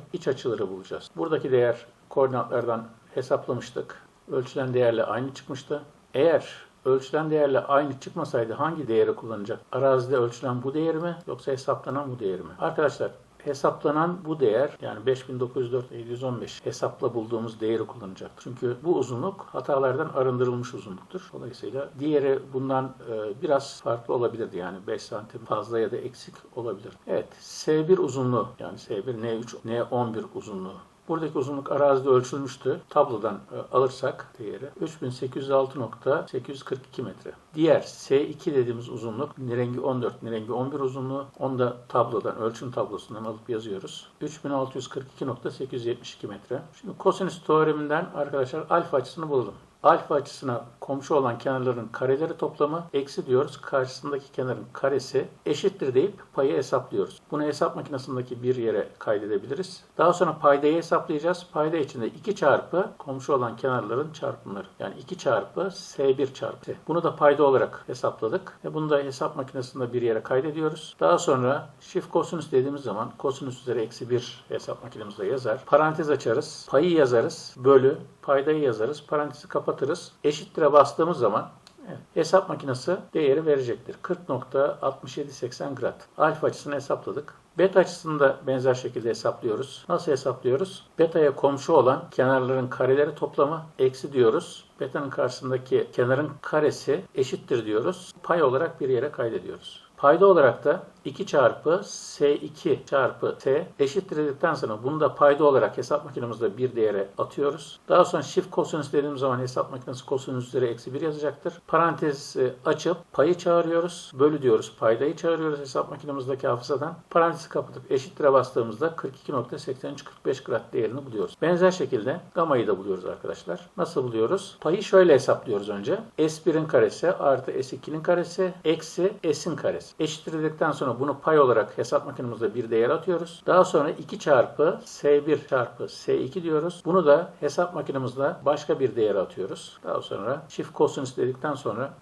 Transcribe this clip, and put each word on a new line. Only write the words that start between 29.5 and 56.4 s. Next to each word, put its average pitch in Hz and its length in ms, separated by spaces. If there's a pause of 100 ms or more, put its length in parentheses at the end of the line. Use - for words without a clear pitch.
N 117 180
on 120 300
bir 107 120 (100)
uzunluğu. 95 400 (320)
Buradaki 160 300
uzunluk 139 340
arazide 139 380
ölçülmüştü. 131 800
Tablodan, 113 440
e, - 420
alırsak 127 640
değeri 110 300 (120)
üç 160 200
bin 131 80
sekiz 131 340
yüz 135 80
altı 156 280
nokta 131 520
sekiz 135 240
yüz 127 80
kırk 127 220
iki - 160
metre. 101 300 (240)
Diğer 156 260
S - 460
iki 151 280
dediğimiz 117 340
uzunluk, 117 480
nirengi 123 420
on 127 220
dört, 107 220
nirengi 113 300
on 127 180
bir 147 80
uzunluğu. 135 460 (140)
Onu 135 200
da 123 180 (100)
tablodan, 113 500
ölçüm 113 340
tablosundan 107 540
alıp 110 240
yazıyoruz. 110 580 (140)
Üç - 240
bin 143 40
altı 135 280
yüz 127 100
kırk 127 280
iki 143 120
nokta 123 240
sekiz 127 280
yüz 117 60
yetmiş - 300
iki - 120
metre. 107 340 (200)
Şimdi 190 160
kosinüs 185 460
teoreminden 156 720
arkadaşlar 147 540
alfa 175 280
açısını 156 320
bulalım. 123 240 (300)
Alfa 165 320
açısına 127 500 (140)
komşu 139 360
olan 127 220
kenarların 127 500
kareleri 147 500
toplamı 156 460 (100)
eksi 143 320
diyoruz. 131 360
Karşısındaki 135 680
kenarın 123 420
karesi 139 540 (180)
eşittir 156 480
deyip 170 280 (120)
payı 147 240